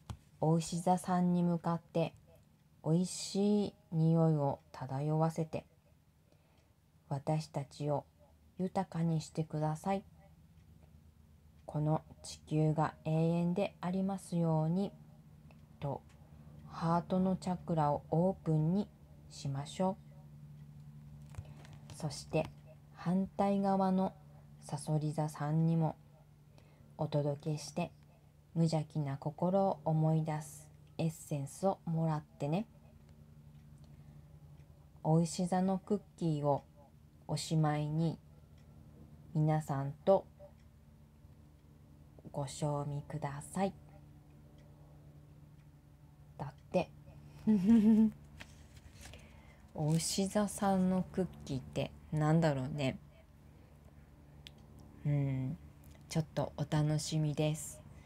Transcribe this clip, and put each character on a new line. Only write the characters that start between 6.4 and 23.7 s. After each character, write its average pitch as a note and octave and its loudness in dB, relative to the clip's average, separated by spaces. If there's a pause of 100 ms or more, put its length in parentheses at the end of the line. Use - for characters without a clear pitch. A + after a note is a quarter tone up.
私 D#3 -2
た C#3+ -8
ち D3 -4
を C#3+ 0 (540)
豊 F#3+ -2
か E3 -2
に D#3+ 2
し - -10
て D#3+ -4
く D#3 -6
だ D#3 0
さ F#3+ -4
い。 G3 -2 (1600)
こ D3+ -4
の D3+ 2 (220)
地 - -14
球 D#3 0
が D#3 0 (100)
永 D#3 -2
遠 E3+ 2
で G3+ -2
あ F3+ -4
り F#3+ 0
ま F#3+ -2
す F3+ -6
よ D#3+ 4
う D#3+ 2
に、 F#3 0 (880)
と、 C#3 -4 (680)
ハ E3 0
ー F3 0
ト F#3 0
の F#3 2
チ F#3 -4
ャ F3 -4
ク - -4
ラ D3 4
を - -2
オ F3 4
ー - -2 (100)
プ D#3+ 2
ン D#3 4
に G3+ 0 (420)
し - -10
ま C#3 -4
し - -6
ょ F#3+ 2
う。 - -6 (2000)
そ D3+ -8
し - -10
て、 D#3 -2 (480)
反 F#3 0 (100)
対 G3+ 2
側 F#3+ 2